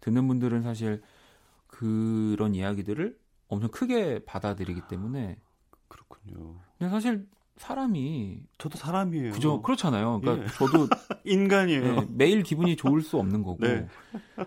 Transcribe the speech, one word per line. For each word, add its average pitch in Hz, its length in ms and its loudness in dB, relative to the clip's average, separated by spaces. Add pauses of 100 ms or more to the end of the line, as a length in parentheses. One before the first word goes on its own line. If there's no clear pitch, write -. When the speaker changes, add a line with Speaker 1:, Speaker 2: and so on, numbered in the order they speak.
Speaker 1:
듣는 127 260 2
분들은 123 360 0
사실 110 380 -4 (680)
그런 110 880 0
이야기들을 101 600 -4 (320)
엄청 110 200 -2
크게 226 560 -2
받아들이기 92 640 -6
때문에. 104 480 -6 (500)
Speaker 2:
그렇군요. 85 680 -18 (220)
Speaker 1:
근데 180 120 -4
사실 214 380 -2 (300)
사람이 156 840 -4 (160)
Speaker 2:
저도 - 200 -10
사람이에요. 165 540 -2
Speaker 1:
그죠? 143 300 0
그렇잖아요. 117 600 0
그러니까 120 240 0
Speaker 2:
예. 104 60 -6
Speaker 1:
저도 139 360 4 (200)
Speaker 2:
<laughs> - 180 -10
인간이에요. 185 760 4
Speaker 1:
네, 98 100 0
매일 165 320 6
기분이 165 320 2
좋을 147 260 4
수 156 160 -2
없는 101 260 2
거고 92 220 -6
Speaker 2:
네. 117 220 2 (600)